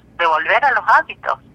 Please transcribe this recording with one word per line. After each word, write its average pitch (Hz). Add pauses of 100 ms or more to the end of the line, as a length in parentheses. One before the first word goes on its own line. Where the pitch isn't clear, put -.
(180)
de 170
volver 160
a 262
los 208
hábitos. - (160)